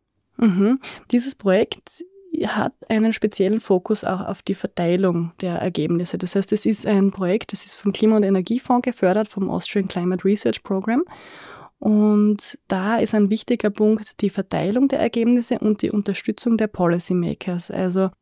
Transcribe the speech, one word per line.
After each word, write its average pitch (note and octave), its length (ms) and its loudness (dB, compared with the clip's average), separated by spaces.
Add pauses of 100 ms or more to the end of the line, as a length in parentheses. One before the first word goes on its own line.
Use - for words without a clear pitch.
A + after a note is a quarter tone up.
(360)
Mhm. G#3+ 440 4 (320)
Dieses B3 240 -2
Projekt - 680 -2 (400)
hat - 280 -2 (160)
einen A3 240 2
speziellen G#3 480 0
Fokus F#3+ 420 0
auch F#3+ 180 -2
auf - 220 -8
die G3 140 -4
Verteilung F3 840 0
der F3 180 -4
Ergebnisse. F3 600 -2
Das F3+ 160 -4
heißt, G3 180 0
es G#3 140 0
ist A3 200 0
ein G3 260 4
Projekt, F#3+ 400 -2
das - 120 -10
ist - 120 -12
vom G3+ 160 -2
Klima- A3 240 4
und G#3 80 4
Energiefonds G3 580 0
gefördert, G#3+ 460 0
vom G3 200 -4
Austrian F#3+ 380 -2
Climate F3+ 380 -4
Research G#3 400 0
Program. A3 400 -2 (800)
Und G#3 800 4
da G3 300 -2
ist A3 180 0
ein G3+ 140 4
wichtiger A3 400 -2
Punkt G#3+ 540 0
die G3+ 80 0
Verteilung G3 580 -2
der - 120 0
Ergebnisse A#3 580 0
und G#3+ 240 0
die - 80 0
Unterstützung G#3+ 640 -2
der G#3+ 120 0
Policymakers. F3 1000 -2
Also F#3 380 0 (140)